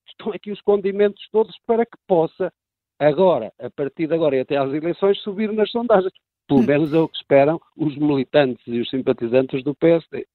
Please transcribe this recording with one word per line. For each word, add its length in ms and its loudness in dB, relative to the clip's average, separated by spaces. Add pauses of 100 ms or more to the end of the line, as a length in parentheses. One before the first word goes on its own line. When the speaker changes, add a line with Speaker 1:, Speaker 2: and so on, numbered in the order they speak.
Speaker 1:
estão 240 -12
aqui 200 -12
os 100 -12
condimentos 720 0
todos 240 -2 (100)
para 200 0
que 120 -14 (100)
possa 460 0 (460)
agora, 600 2
a 100 -12
partir 380 -6
de 60 -6
agora 220 0
e 60 0
até 160 -4
às 140 -2
eleições, 500 -2
subir 300 -6
nas 200 -2
sondagens. 420 0 (340)
Pelo 140 4
Speaker 2:
Hum. 40 2
Speaker 1:
menos 280 0
é 60 4
o 80 2
que 100 -12
esperam 440 2 (160)
os 180 -4
militantes 720 0
e 140 -4
os 80 -6
simpatizantes 760 -2
do 100 -4
P 180 2
S 200 0
D. 240 -12